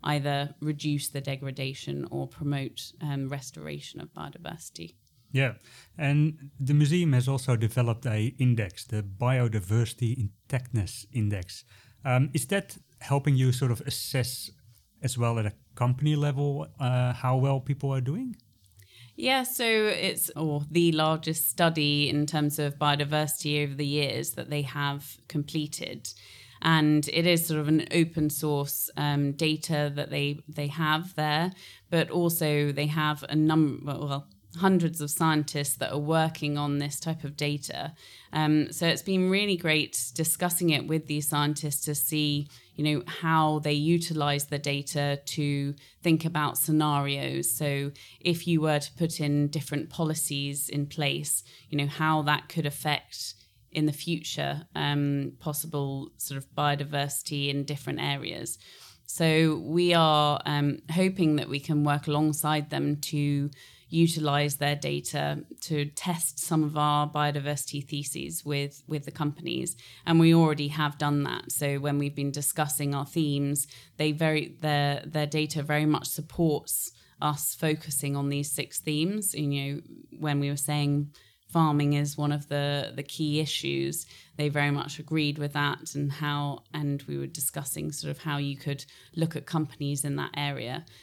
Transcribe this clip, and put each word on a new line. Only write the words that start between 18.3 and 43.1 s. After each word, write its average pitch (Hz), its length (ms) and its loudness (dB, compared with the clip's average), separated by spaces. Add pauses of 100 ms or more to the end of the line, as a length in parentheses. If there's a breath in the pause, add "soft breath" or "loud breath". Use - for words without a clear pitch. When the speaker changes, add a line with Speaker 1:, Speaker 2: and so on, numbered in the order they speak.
Speaker 1:
Yeah, 262 260 2
so 247 220 -2
it's, 214 720 2
or 147 340 0
the 170 220 6
largest 160 560 2
study 147 600 4
in 147 180 2
terms 147 340 0
of 143 180 -2
biodiversity 147 840 0
over 139 100 -4
the 143 120 -4
years 143 460 0
that - 180 -8
they 147 120 -2
have 143 540 -6 (100)
completed. - 880 -6 (500 loud breath)
And 151 500 6
it 170 140 4
is 170 200 6
sort 156 140 0
of 147 60 0
an 156 240 4
open 165 400 2
source, 147 680 -2
um, 143 360 2
data 151 640 0
that 143 160 -6
they, 143 280 -2 (100)
they 147 200 -6
have 156 480 -2
there, 151 360 0 (380 loud breath)
but 165 200 2
also 156 600 2
they 143 160 -2
have 151 420 0
a - 60 -6
num-, 156 500 4
well, 147 240 -4
well, 143 200 -4 (300)
hundreds 170 420 4
of 147 100 -4
scientists 151 680 0
that - 120 -4
are 143 80 -4
working 156 580 0
on 143 220 0
this 143 220 -4
type 160 240 -4
of 143 120 -8
data. 147 560 -4 (400 loud breath)
Um, 151 380 4
so - 160 -2
it's - 160 2
been 185 260 2
really 196 280 2
great 156 580 0
discussing 170 560 0
it 143 160 2
with 156 220 -2
these 147 200 -2
scientists 147 580 0
to 151 100 -4
see, 147 520 0 (280 loud breath)
you 147 80 -2
know, 151 240 0
how 156 500 2